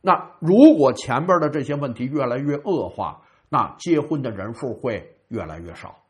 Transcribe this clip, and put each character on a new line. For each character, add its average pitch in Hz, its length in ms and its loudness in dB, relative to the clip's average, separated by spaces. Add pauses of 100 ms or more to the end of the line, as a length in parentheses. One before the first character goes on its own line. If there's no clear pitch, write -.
那 - 380 0
如 226 380 8
果 135 160 4
前 131 340 -4
边 180 140 2
的 151 100 0
这 147 140 -4
些 143 100 -6
问 139 180 -4
题 123 140 -8
越 139 180 -2
来 123 140 -2
越 143 160 -4
恶 143 340 -4
化， 82 320 -10 (280)
那 120 320 -2
结 165 200 0
婚 147 220 -4
的 127 80 -6
人 104 240 -10
数 123 180 -8
会 107 400 -8 (160)
越 95 160 -8
来 78 140 -14
越 82 160 -14
少 - 220 -18 (140)